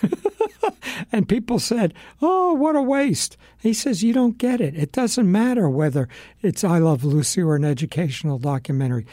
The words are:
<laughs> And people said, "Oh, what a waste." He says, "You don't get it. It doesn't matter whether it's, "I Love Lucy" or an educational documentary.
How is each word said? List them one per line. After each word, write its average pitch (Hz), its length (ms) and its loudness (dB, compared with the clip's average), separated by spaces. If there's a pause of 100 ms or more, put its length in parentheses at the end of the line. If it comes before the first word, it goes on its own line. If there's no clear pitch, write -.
<laughs> - 40 2 (1040)
And 214 160 0
people 233 320 0
said, 226 340 0 (280)
"Oh, 359 320 2
what 302 220 2
a 285 60 2
waste." 277 560 0 (240)
He 220 120 0
says, 214 300 -2
"You 233 100 2
don't 247 240 2
get 247 240 0
it. 151 140 -2
It 151 180 -4
doesn't 240 360 0
matter 220 400 2
whether 135 380 0 (340)
it's, - 220 -2
"I 175 160 2
Love 156 240 2
Lucy" 147 380 0
or 156 140 2
an 143 100 0
educational 143 720 -2
documentary. 131 720 -2